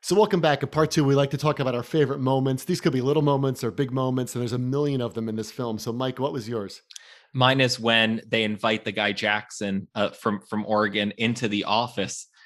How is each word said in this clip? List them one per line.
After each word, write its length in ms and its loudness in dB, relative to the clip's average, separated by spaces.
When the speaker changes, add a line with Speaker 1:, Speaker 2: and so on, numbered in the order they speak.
Speaker 1:
So 120 2
welcome 240 4
back. 220 2
In 40 -4
part 240 2
two, 140 2
we 100 4
like 140 2
to 80 -6
talk 240 0
about 140 0
our 60 -2
favorite 380 0
moments. 460 0
These 160 -2
could 100 2
be 80 0
little 220 2
moments 420 0
or 80 -2
big 180 -2
moments, 460 -2
and 60 -2
there's 100 -4
a 60 -4
million 420 -2
of 140 -4
them 160 -6
in 80 -6
this 120 -6
film. 300 -6
So, 140 -6
Mike, 260 -4
what 140 -2
was 160 -8
yours? 320 -8
Speaker 2:
Mine 300 4
is 180 2
when 480 4
they 160 2
invite 400 0
the 80 -4
guy 220 0
Jackson, 840 -2
uh, 140 0
from, 320 -4
from 240 -6
Oregon 520 0
into 300 0
the 160 0
office, 640 -2